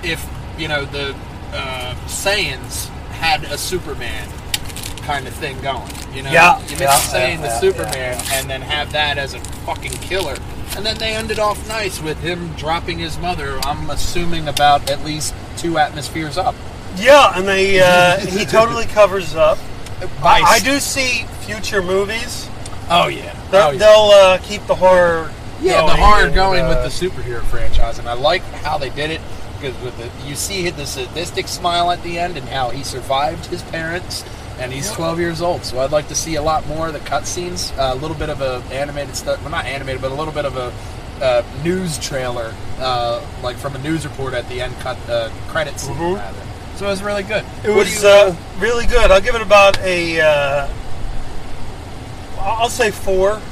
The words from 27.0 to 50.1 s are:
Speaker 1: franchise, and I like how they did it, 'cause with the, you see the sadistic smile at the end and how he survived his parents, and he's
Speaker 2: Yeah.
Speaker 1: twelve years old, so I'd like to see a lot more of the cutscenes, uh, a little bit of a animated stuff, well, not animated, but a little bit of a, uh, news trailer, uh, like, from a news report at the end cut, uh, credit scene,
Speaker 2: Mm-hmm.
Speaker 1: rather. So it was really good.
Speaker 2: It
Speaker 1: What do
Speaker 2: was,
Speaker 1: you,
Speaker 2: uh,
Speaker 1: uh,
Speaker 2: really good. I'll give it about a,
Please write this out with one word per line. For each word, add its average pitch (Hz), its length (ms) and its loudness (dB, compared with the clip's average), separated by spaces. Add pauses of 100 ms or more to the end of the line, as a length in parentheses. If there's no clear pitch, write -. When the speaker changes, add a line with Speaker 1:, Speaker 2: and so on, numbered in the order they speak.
Speaker 1:
franchise, - 520 8
and 120 100 -6
I 120 60 -2
like 151 300 2 (200)
how 151 140 -2
they 135 120 -4
did 147 200 -4
it, 156 120 -6 (400)
'cause 135 120 -6 (100)
with 120 140 -8
the, 117 120 -10 (180)
you 147 80 -8
see 185 340 -4
the 151 160 -8
sadistic 151 640 -6
smile 175 440 0
at 175 120 -4
the 170 160 -6
end 175 180 -4
and 131 120 -10
how 131 200 -2
he 135 140 -4
survived 139 640 -4
his 175 160 -8
parents, 165 600 -8 (360)
and 127 120 -8
he's 135 180 -6
Speaker 2:
Yeah. - 60 -8
Speaker 1:
twelve 165 240 -4
years 170 220 -2
old, 175 240 -2
so 131 140 -4
I'd 135 120 0
like 151 180 0
to 147 60 -8
see 160 200 -4
a 147 80 -2
lot 151 240 0
more 160 200 -4
of 160 60 -6
the 143 60 -8
cutscenes, - 800 -6
uh, 131 160 0
a - 20 -2
little 156 220 -6
bit 151 120 -4
of 139 120 -6
a 127 200 -4 (100)
animated 143 440 -6
stuff, 139 260 -4
well, 151 100 -8
not 165 140 -4
animated, 135 360 -6
but 135 100 -4
a 135 40 -6
little 156 180 -4
bit 147 120 -4
of 131 120 -4
a, 127 140 -6 (520)
uh, 123 180 4 (220)
news 175 340 -2
trailer, 123 560 -6 (260)
uh, 120 400 0 (220)
like, 123 160 -6
from 131 180 -8
a 131 40 -8
news 151 260 -4
report 135 300 -6
at 117 140 -4
the 123 120 -6
end 123 200 -6
cut, 127 160 -6 (120)
uh, 117 200 0 (180)
credit 151 320 -4
scene, 139 160 -6
Speaker 2:
Mm-hmm. 170 200 -2
Speaker 1:
rather. 208 240 -8 (380)
So 196 80 -6
it 202 40 0
was 196 120 -2
really 202 220 -2
good. 208 200 -4 (200)
Speaker 2:
It 220 60 0
Speaker 1:
What 208 40 4
do 190 40 6
Speaker 2:
was, 196 260 2
Speaker 1:
you, 202 60 8
Speaker 2:
uh, - 20 12
Speaker 1:
uh, 196 240 8 (240)
Speaker 2:
really 233 260 0
good. 226 240 6
I'll 190 120 8
give 240 120 0
it 226 80 0
about 196 380 6
a, 170 420 0